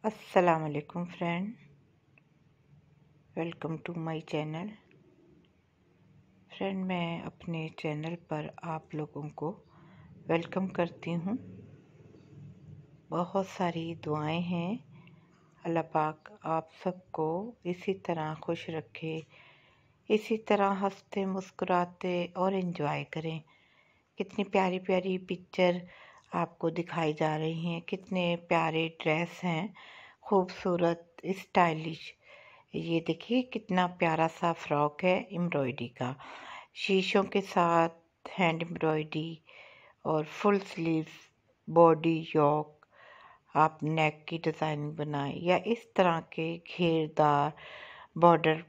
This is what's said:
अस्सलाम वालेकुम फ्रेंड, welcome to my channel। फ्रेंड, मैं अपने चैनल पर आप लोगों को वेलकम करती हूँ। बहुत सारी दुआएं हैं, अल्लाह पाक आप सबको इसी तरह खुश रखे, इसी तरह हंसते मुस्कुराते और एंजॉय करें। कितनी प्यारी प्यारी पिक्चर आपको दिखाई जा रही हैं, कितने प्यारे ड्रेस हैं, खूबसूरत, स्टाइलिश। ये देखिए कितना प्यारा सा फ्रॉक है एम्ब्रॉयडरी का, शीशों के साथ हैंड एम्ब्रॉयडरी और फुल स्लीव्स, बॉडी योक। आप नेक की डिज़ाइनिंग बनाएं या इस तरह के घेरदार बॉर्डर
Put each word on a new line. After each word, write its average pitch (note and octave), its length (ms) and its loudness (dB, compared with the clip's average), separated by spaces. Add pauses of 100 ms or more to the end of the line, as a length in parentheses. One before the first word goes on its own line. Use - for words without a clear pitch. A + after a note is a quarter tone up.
अस्सलाम F3+ 580 4
वालेकुम D3+ 420 -4
फ्रेंड, F3 500 -4 (1800)
welcome E3 320 -6
to D#3+ 200 -8
my E3 140 -8
channel। D#3+ 640 -6 (1900)
फ्रेंड, F#3+ 260 -4
मैं E3+ 380 -4
अपने D#3+ 460 -8
चैनल D#3+ 460 -6
पर D#3 500 -8
आप D#3+ 300 -8
लोगों D3 340 -8
को - 360 -8 (640)
वेलकम E3 400 0
करती E3+ 440 -2
हूँ। F3+ 260 -4 (1700)
बहुत F3+ 380 0
सारी E3+ 480 -2
दुआएं D#3 460 -2
हैं, F3 440 -2 (840)
अल्लाह E3 160 0
पाक D#3 640 -2
आप D#3+ 260 -2 (140)
सबको F3+ 720 -4 (100)
इसी F3+ 280 -2
तरह D#3+ 400 -4
खुश E3 360 -6
रखे, D#3+ 560 -8 (840)
इसी G#3+ 260 2
तरह G3+ 300 2
हंसते G3 600 -2
मुस्कुराते F3+ 1080 -2
और F#3+ 180 2
एंजॉय D3+ 500 -2
करें। D#3+ 380 -8 (760)
कितनी G3 260 -4
प्यारी F#3+ 340 2
प्यारी F#3 400 0
पिक्चर F3+ 680 0 (480)
आपको E3+ 360 -2
दिखाई E3 420 -2
जा D#3 240 0
रही D#3+ 280 -2
हैं, E3+ 180 -4
कितने F3+ 540 -2
प्यारे E3 680 0
ड्रेस E3 420 0
हैं, F3+ 300 -2 (480)
खूबसूरत, F3 920 0 (100)
स्टाइलिश। E3 880 0 (600)
ये E3 260 0
देखिए A3 420 0
कितना F#3 440 0
प्यारा E3 400 2
सा E3 260 0
फ्रॉक D3 520 0
है F#3 280 2
एम्ब्रॉयडरी C#3+ 560 -2
का, B2+ 280 -6 (580)
शीशों F#3+ 500 2
के G3 160 0
साथ E3+ 480 4 (500)
हैंड E3 240 2
एम्ब्रॉयडरी D#3+ 800 -2 (640)
और D3+ 200 2
फुल G3+ 340 2
स्लीव्स, E3 540 -2 (580)
बॉडी D#3+ 680 6
योक। D3+ 500 2 (680)
आप D#3 260 4
नेक D3+ 460 0
की E3 100 -6
डिज़ाइनिंग D#3 540 -2
बनाएं D3 480 -6
या F3 160 2
इस A3 380 -4
तरह F3 260 4
के E3 380 -6
घेरदार D#3 920 2 (680)
बॉर्डर E3 500 6